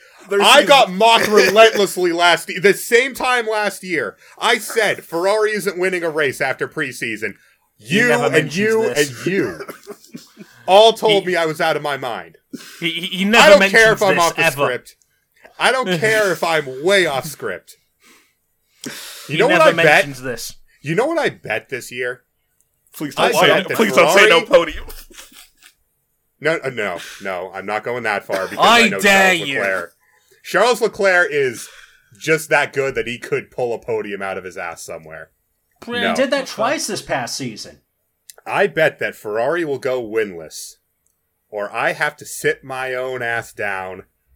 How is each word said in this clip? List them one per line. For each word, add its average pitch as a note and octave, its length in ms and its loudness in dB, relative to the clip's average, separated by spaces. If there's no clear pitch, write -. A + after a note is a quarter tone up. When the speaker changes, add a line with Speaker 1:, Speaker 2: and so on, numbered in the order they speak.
Speaker 1:
There's G3 140 2
Speaker 2:
I B3 180 8
Speaker 1:
these G3 80 0
Speaker 2:
got B3+ 220 6
mocked A3 360 4
Speaker 1:
<laughs> - 20 -2
Speaker 2:
relentlessly G#3 840 4
last E3+ 360 2
y-, F3+ 120 -6
the F#3+ 120 6
same A#3+ 400 0
time B3 340 -2
last G#3+ 360 -4
year. D3 320 -4
I A3+ 200 2
said G#3 440 -2
Ferrari G#3 480 0
isn't F#3+ 260 -4
winning F#3 260 -2
a E3+ 60 -2
race D3 320 -2
after C3+ 280 -4
preseason. A#2 640 -8
Speaker 3:
He C3+ 220 -4
Speaker 2:
You A#3+ 80 2
Speaker 3:
never - 180 2
Speaker 2:
and - 80 0
Speaker 3:
mentions D#3 240 0
Speaker 2:
you A3 240 0
Speaker 3:
this. C#3 240 -2
Speaker 2:
and - 100 -6
you F3 320 -2
<laughs> - 540 -20
all G#3+ 260 8
told G#3+ 300 2
Speaker 3:
He F3 80 -6
Speaker 2:
me F3 40 0
I E3 100 0
was D#3 160 -6
out D#3+ 140 0
of D3 60 -4
my C#3+ 160 -4
mind. G#2 400 -10
Speaker 3:
He, E3 120 -4
he, E3+ 160 -8
he F#3 180 -4
never A3+ 180 4
Speaker 2:
I D4+ 60 8
don't G3 200 8
care A3+ 260 6
Speaker 3:
mentions G#3 60 -4
Speaker 2:
if - 60 2
I'm F#3 80 4
Speaker 3:
this, F3 80 4
Speaker 2:
off D#3+ 120 2
the E3 80 -2
Speaker 3:
ever. C#3+ 220 0
Speaker 2:
script. B2 300 -6
I F#3+ 120 2
don't B3+ 160 -2
Speaker 3:
<laughs> F3+ 120 0
Speaker 2:
care G#3+ 320 2
if D#3+ 120 -4
I'm D3 400 -2
way F#3 240 4
off C3+ 180 -4
script. A2+ 500 -10
You B2 60 -12
Speaker 3:
He D3 100 -6
Speaker 2:
know G#3 100 2
what F3+ 120 2
Speaker 3:
never D#4+ 100 8
Speaker 2:
I - 40 0
bet? E3 120 2
Speaker 3:
mentions C3+ 160 -14
this. B2+ 340 -10
Speaker 2:
You D3+ 140 -4
know A#3 120 2
what E4 100 -2
I C4 120 0
bet A2 400 -8
this A#2+ 220 -10
year? B2 320 -8
Speaker 1:
Please D3 220 -10
don't - 100 2
Speaker 2:
I - 60 2
Speaker 1:
say E3 160 2
Speaker 2:
bet D#3 160 0
Speaker 1:
no. - 60 -10
Speaker 2:
that C3+ 80 -4
Speaker 1:
Please A3 180 0
don't D#3+ 220 6
say F#3 120 6
no E3+ 160 4
Speaker 2:
Ferrari E3+ 260 4
Speaker 1:
podium. - 140 -12
Speaker 2:
No, D3+ 240 -2
uh, C3+ 60 -4
no, G2+ 300 -6
no. F#2 300 -8
I'm F#2+ 120 -10
not G#2 180 -6
going B2 200 -6
that G#2 220 -2
far F#2+ 220 -4
because G#2 180 -2
Speaker 3:
I A#3 180 6
Speaker 2:
I A3 60 4
know G3 100 -4
Speaker 3:
dare F#3+ 360 4
Speaker 2:
Charles D3+ 140 -6
Speaker 3:
you. C3+ 100 -4
Speaker 2:
Leclerc. F#2+ 340 -4
Charles A3+ 380 0
Leclerc F#3+ 500 2
is C3+ 380 -4
just D#3 300 -2
that D3 240 0
good C3+ 220 -4
that A2+ 120 -4
he A#2+ 100 -10
could - 320 -6
pull A#2+ 240 -6
a - 60 -8
podium G#2 420 -6
out F#2+ 160 -6
of F#2 60 -12
his F#2 140 -14
ass E2+ 260 -10
somewhere. D#2+ 480 -16
Speaker 3:
Brand A#3+ 240 -8
Speaker 2:
No. F#3+ 80 0
Speaker 4:
He - 40 -2
did C4+ 160 0
that C#4 120 -2
Speaker 3:
Okay. - 80 -12
Speaker 4:
twice A#3+ 360 -4
this G3+ 140 -8
past B2+ 360 -6
season. G#2+ 440 -12
Speaker 2:
I D3+ 220 0
bet D#3 320 0
that G#2+ 160 -6
Ferrari B2 480 -2
will C#3 160 -6
go B2+ 240 -4
winless, G#2 680 -6
or G#2 240 -8
I C#3 200 -2
have D#3 240 -4
to - 80 -18
sit - 380 -4
my C3 300 -8
own B2+ 280 -6
ass A#2 320 -6
down F#2+ 500 -8